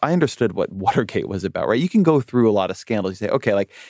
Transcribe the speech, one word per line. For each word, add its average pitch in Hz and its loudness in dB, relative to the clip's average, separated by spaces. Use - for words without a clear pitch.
I 151 0
understood 135 0
what 95 -4
<laughs> - -
Watergate 95 -2
was 92 -6
about, 85 -4
right? 113 2
You 175 0
can 214 2
go 156 4
through 120 2
a 110 4
lot 95 0
of - -8
scandals. 95 -4
You 107 -4
say, 85 0
"Okay, 110 0
like, 98 -2